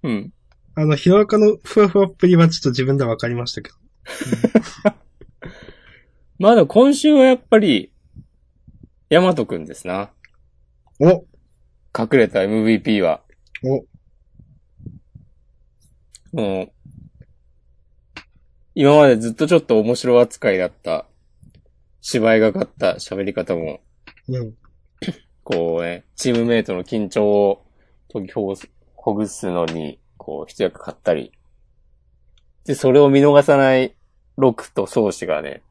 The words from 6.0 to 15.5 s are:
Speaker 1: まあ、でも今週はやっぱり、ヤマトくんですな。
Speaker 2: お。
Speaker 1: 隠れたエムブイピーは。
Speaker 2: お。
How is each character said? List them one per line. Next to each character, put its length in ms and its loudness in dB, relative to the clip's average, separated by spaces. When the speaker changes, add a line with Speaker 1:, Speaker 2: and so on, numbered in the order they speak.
Speaker 1:
ま 100 6
あ、 60 6
で 60 6
も 60 2
今 280 4
週 180 2
は 120 6
や 80 4
っ 40 0
ぱ 220 2
り、 340 -2
ヤ 120 4
マ 140 0
ト 100 -6
く 140 -10
ん 60 -14
で 100 -20
す 120 -18
な。 240 -8
Speaker 2:
お。 260 2
Speaker 1:
隠 160 -4
れ 140 4
た 160 -2
エ 40 -2
ム 160 -2
ブ 80 2
イ 100 0
ピ 160 -2
ー 40 0
は。 200 -2
Speaker 2:
お。 220 -4